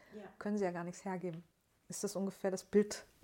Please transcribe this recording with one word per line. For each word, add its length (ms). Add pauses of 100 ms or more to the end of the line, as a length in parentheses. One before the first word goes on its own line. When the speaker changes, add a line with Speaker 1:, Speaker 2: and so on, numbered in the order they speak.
(160)
Speaker 1:
Ja. 60 (160)
Speaker 2:
können 180
sie 80
ja 60
gar 140
nichts 200
hergeben. 380 (460)
Ist 160
das 120
ungefähr 360
das 120
Bild? 400 (200)